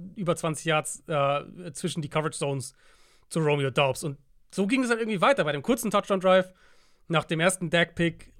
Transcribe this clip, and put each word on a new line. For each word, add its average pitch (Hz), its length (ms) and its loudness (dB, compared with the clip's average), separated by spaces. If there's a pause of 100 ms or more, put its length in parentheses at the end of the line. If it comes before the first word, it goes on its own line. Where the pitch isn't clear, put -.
(160)
über 175 200 -2
zwanzig 160 300 -4
Yards, 156 400 -2
äh, 143 640 -2
zwischen 165 300 -6
die 143 80 -8
Coverage-Zones 147 640 -4 (560)
zu 165 100 -2
Romeo 147 300 2
Doubs. 135 340 0
Und 143 140 -6 (320)
so 196 160 -2
ging 262 160 2
es 233 80 -2
halt 226 100 0
irgendwie 220 220 0
weiter 240 220 4
bei 147 80 0
dem 143 100 -4
kurzen 226 280 0
Touchdown-Drive. 185 640 2 (560)
Nach 160 160 2
dem 160 160 -2
ersten 175 300 0
Dak-Pick 170 680 0